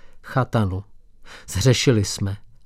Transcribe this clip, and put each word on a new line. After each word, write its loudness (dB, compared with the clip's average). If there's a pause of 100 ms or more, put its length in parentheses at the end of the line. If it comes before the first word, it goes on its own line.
(220)
„Chatanu, 0 (640)
zhřešili 4
jsme“ -4 (300)